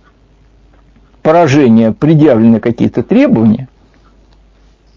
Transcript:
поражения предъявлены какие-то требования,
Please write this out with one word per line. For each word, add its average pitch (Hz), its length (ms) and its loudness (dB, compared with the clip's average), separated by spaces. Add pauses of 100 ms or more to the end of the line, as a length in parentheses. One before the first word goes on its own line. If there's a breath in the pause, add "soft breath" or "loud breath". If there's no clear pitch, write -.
(1200)
поражения 135 680 2
предъявлены 120 680 0
какие-то 117 440 -6
требования, 127 640 -2 (1300)